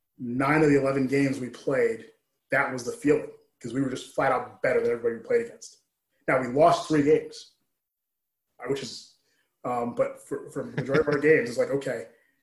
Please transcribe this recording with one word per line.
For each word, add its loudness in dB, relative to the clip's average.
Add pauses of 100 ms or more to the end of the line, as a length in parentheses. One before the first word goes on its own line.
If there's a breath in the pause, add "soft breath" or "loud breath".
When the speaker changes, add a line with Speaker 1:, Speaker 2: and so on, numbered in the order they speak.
(180)
Speaker 1:
nine 0
of 4
the 6
eleven 0
games 0
we -8
played, -2 (440)
that 0
was -8
the -6
feeling, 0 (320)
'cause -10
we -4
were -2
just -10
flat 2
out -6
better 2
than 0
everybody -2
we -12
played 0
against. -20 (440)
Now, 2
we -4
lost 4
three 4
games, 0 (1080)
uh, -10
which -2
is, -16 (500)
um, -4
but -2
for, -10
for -8
the -12
majority 0
of 0
our 0
Speaker 2:
<laughs> -2
Speaker 1:
games, 4
it's -6
like, 0
"Okay, -4 (360 soft breath)